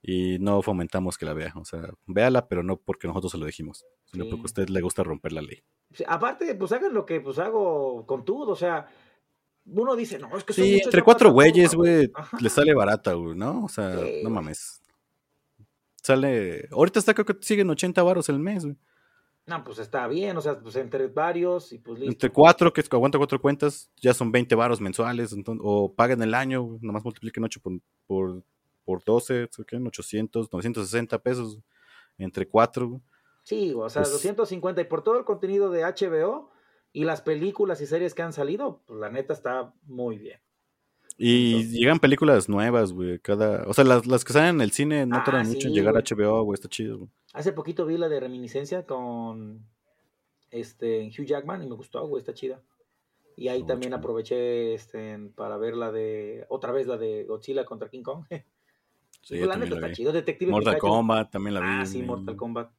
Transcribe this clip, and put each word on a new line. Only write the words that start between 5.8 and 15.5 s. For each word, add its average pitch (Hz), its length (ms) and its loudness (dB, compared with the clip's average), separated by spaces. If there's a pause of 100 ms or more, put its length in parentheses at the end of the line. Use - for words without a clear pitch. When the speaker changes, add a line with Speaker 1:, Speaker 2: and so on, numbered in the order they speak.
Speaker 2:
Sí, - 160 -10
aparte, 247 480 -4
pues 190 160 -4
hagan 330 200 -2
lo 208 140 -2
que, 160 140 -4
pues, 135 180 -8
hago 160 640 -2
con 131 200 -6
todo, 240 260 -4
o 170 60 -2
sea, 165 320 -4 (760)
uno 240 300 0
dice, 214 240 -6
"No, 143 180 -10
es 202 60 -6
que - 120 -6
son 185 100 4
Speaker 1:
Sí, 196 80 6
Speaker 2:
muchas 190 140 6
Speaker 1:
entre 185 160 6
Speaker 2:
capas - 20 -2
Speaker 1:
cuatro 233 240 12
Speaker 2:
de 143 60 12
Speaker 1:
güeyes, 160 360 10
Speaker 2:
todo". 165 120 2
Speaker 1:
güey, 165 320 6
Speaker 2:
Ajá. - 260 -12
Speaker 1:
le 117 100 2
sale 147 240 6
barata, 104 380 2
güey, 85 240 -4
¿no? 147 280 -4
O - 40 -8
sea, 98 240 -4
Speaker 2:
Sí, 90 60 -4 (260)
Speaker 1:
no 117 60 -4
Speaker 2:
güey. - 40 -2
Speaker 1:
mames. 78 460 -8 (1200)